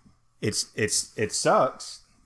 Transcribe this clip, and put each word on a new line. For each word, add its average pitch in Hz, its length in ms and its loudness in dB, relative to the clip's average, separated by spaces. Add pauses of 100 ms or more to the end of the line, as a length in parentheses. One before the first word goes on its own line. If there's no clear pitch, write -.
(400)
It's, - 340 -2
it's, - 420 -2
it 107 160 -2
sucks - 680 0 (240)